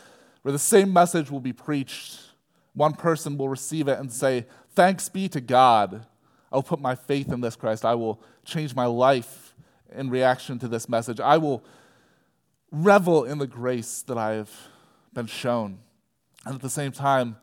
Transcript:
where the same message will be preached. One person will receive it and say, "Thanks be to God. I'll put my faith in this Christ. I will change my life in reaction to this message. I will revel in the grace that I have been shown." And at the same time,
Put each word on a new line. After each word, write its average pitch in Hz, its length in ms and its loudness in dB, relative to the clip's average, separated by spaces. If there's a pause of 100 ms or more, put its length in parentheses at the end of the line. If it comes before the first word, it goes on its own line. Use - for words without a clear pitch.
(420)
where 139 100 -2
the 143 60 -4
same 196 340 4
message 175 380 4
will 139 100 -8
be 127 120 -6
preached. - 680 -8 (540)
One 147 180 2
person 156 440 -2
will 135 120 -2
receive 139 400 -4
it 131 100 0
and 131 140 -10
say, 131 340 0 (240)
"Thanks 185 380 4
be 190 220 -4
to 151 100 -4
God. 113 680 4 (460)
I'll 135 100 0
put 160 180 -4
my 131 140 -2
faith 139 380 -4
in 123 80 -4
this 117 160 -6
Christ. 110 280 -4
I 117 120 2
will 113 260 -4 (220)
change 151 320 -8
my 123 100 0
life 123 720 0 (340)
in 131 200 -10
reaction 127 500 0
to 127 80 -8
this 117 200 -6
message. 117 300 -4
I 139 200 4
will 147 260 -2 (1040)
revel 170 540 4
in 143 140 -6
the 143 100 -4
grace 123 540 -6
that 120 160 -8
I 110 160 -2
have 107 180 -8 (600)
been 120 140 -8
shown." 110 540 -4 (640)
And 131 100 -10
at 123 80 -12
the 131 80 -8
same 143 220 -6
time, 131 500 0